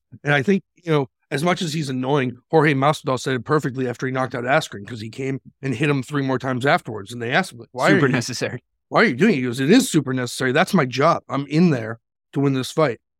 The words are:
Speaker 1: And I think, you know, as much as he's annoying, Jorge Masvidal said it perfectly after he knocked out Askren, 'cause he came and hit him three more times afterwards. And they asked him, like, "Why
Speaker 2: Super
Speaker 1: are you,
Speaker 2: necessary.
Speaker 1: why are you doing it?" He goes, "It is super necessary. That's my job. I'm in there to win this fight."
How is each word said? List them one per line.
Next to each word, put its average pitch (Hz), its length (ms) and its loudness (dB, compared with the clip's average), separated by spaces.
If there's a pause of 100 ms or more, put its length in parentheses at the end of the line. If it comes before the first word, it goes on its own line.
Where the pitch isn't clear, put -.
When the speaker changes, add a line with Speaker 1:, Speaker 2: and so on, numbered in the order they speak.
(240)
Speaker 1:
And 147 100 0
I 143 80 2
think, 196 220 0 (140)
you - 140 -6
know, 143 160 2 (220)
as 143 140 -2
much 175 180 0
as 160 120 -6
he's 151 160 -4
annoying, 131 480 -2 (120)
Jorge 156 240 4
Masvidal 135 460 0
said 135 160 -2
it 120 80 -6
perfectly 135 440 -2
after 120 200 -6
he 131 60 -6
knocked 131 200 -4
out 120 120 -6
Askren, 123 420 -2
'cause 110 140 -12
he 113 80 -10
came 131 320 -6 (200)
and 139 140 -2
hit 147 140 0
him 143 120 0
three 139 220 -4
more 131 160 -2
times 127 260 -4
afterwards. 131 460 -2
And 120 100 -12
they 117 100 -6
asked 185 200 -2
him, 120 80 -20
like, 113 140 -20
"Why 135 160 0
Speaker 2:
Super 190 160 6
Speaker 1:
are - 20 4
you, 131 60 2
Speaker 2:
necessary. 123 500 -4 (240)
Speaker 1:
why 143 140 2
are 226 40 6
you 156 100 2
doing 185 180 4
it?" 151 40 0
He 127 40 -2
goes, 123 180 -4
"It 139 100 0
is 233 220 6
super 131 220 0
necessary. 127 400 -2
That's 170 200 2
my 165 120 4
job. 131 420 0
I'm 139 200 -4
in 160 240 4
there 113 280 -4 (320)
to - 80 -4
win 139 140 2
this 131 180 -4
fight." 151 300 0 (180)